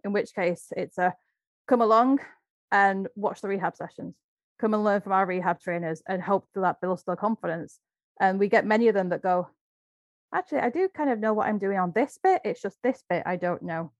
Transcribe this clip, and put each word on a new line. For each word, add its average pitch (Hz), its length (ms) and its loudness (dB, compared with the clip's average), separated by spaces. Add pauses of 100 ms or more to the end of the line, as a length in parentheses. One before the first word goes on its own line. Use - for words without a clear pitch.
in 202 80 -4
which 208 200 -2
case 180 440 -4
it's - 200 -8
a, 180 180 0 (520)
"Come 247 140 4
along 233 380 4 (520)
and 196 440 2
watch 202 260 -4
the 202 80 -6
rehab 190 260 -2
sessions. 170 400 -14 (420)
Come 220 160 0
and 208 120 0
learn 202 160 2
from 196 100 -10
our 190 140 4
rehab 180 340 -2
trainers," 170 480 -6
and 185 140 -4
hope 196 320 -2
that 196 80 -4
that 175 200 0
builds 180 220 -4
their 175 140 -6
confidence. 175 640 -6 (400)
And 190 180 2
we 202 80 2
get 220 180 4
many 220 220 2
of 214 80 6
them 185 140 0
that 170 120 -4
go, 180 280 0 (840)
"Actually, 330 280 -2
I 247 80 0
do 359 180 0
kind 302 220 -2
of 226 100 0
know 214 140 0
what 214 140 0
I'm 214 120 0
doing 196 180 -2
on 180 140 0
this - 260 0
bit. 381 280 2
It's - 160 -4
just - 220 -8
this 262 260 -2
bit 175 160 0
I 180 100 -2
don't 175 280 -4
know." 165 360 -8